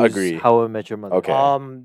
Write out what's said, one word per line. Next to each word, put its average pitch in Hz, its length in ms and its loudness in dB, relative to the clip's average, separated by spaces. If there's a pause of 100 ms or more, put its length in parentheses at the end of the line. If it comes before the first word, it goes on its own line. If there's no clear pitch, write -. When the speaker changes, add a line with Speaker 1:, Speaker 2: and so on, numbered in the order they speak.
Speaker 1:
choose 113 80 4
Speaker 2:
agree. 92 260 -2
Speaker 1:
How 117 260 4
I 113 40 -2
Met 110 220 -8
Your 110 80 -8
Mother. 101 180 -6
Speaker 2:
Okay. - 180 0
Speaker 3:
Um, 135 520 -2